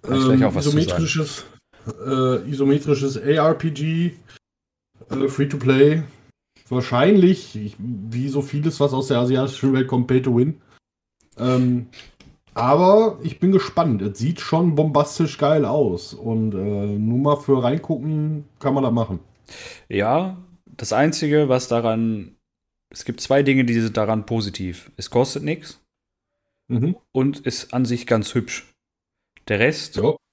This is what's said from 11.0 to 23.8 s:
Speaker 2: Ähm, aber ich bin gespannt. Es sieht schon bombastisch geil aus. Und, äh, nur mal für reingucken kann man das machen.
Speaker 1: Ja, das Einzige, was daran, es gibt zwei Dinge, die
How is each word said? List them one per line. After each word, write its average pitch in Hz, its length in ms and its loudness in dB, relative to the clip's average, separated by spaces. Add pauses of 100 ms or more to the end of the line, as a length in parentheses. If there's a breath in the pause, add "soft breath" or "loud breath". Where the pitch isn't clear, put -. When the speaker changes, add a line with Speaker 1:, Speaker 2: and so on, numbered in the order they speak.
Speaker 2:
Ähm, 127 520 0 (680 loud breath)
aber 185 680 4
ich - 180 -6
bin 185 100 4
gespannt. 165 520 2
Es 101 160 -6
sieht 147 220 -4
schon 165 360 2
bombastisch 147 600 0
geil 147 280 2
aus. 110 500 -2
Und, 110 400 -2
äh, - 20 -6 (300)
nur 107 320 -2
mal 143 180 2
für 135 260 0
reingucken 151 840 -2 (160)
kann 139 140 -2
man 139 100 0
das 120 80 0
machen. 110 260 -2 (680 loud breath)
Speaker 1:
Ja, 143 480 -2 (300)
das - 260 -10
Einzige, 151 560 2
was 127 200 0
daran, 113 680 -2 (540)
es - 140 -16
gibt 120 160 -8
zwei 139 220 2
Dinge, 135 220 4
die 117 160 2